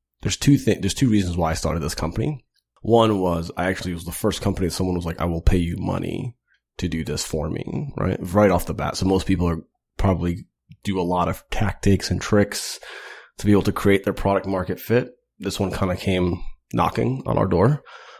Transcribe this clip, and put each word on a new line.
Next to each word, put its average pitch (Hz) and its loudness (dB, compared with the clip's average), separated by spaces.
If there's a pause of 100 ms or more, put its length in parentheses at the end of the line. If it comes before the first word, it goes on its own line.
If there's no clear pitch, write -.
(220)
there's 110 -2
two 139 4
thi-, 110 2
there's 90 -2
two 135 2
reasons 92 2
why 82 0
I - -2
started 80 -2
this 73 -4
company. 127 -4 (360)
One 110 4
was 85 0
I 90 -2
actually 92 -4
was 82 -10
the 82 -10
first - -4
company 92 0
that 82 -4
someone 92 -2
was 85 -4
like, 82 -6
"I 82 -2
will 82 -2
pay - 6
you 87 0
money 92 -4 (440)
to 92 -2
do 82 -4
this 73 -6
for 78 -4
me," - -6
right? 95 -2
Right 95 4
off 87 2
the 82 -6
bat. 71 -4
So - -2
most 95 2
people 87 0
are 82 -2 (360)
probably 87 0 (360)
do 95 -2
a - 0
lot 87 0
of - -8
tactics - 2
and 92 -2
tricks - 0 (600)
to - -6
be 104 6
able 95 6
to 104 0
create 98 4
their 98 0
product 98 0
market 92 -2
fit. 123 0 (280)
This 95 -6
one 95 0
kinda 90 -2
came 90 0 (300)
knocking 117 0
on 110 0
our 104 2
door 98 4 (360)